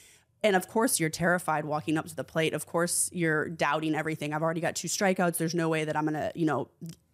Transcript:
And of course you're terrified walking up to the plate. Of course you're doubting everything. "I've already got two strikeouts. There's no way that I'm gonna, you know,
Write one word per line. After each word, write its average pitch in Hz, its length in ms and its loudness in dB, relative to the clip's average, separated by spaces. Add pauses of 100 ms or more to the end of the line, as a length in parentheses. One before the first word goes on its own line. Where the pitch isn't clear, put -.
(420)
And 202 140 4
of 180 120 0
course 233 300 2
you're 160 120 0
terrified 165 540 0
walking 151 320 -2
up 160 100 -2
to 160 100 -14
the 131 80 -4
plate. 160 280 0
Of 151 140 -4
course - 460 0
you're 160 360 2
doubting 156 460 0
everything. 151 400 -2
"I've 156 80 -2
already 165 180 0
got 160 140 -2
two - 140 -6
strikeouts. 185 480 2
There's 160 180 -2
no 165 140 2
way 156 160 0
that 151 120 -2
I'm 151 80 0
gonna, 151 300 -2
you 165 120 0
know, 143 220 0 (460)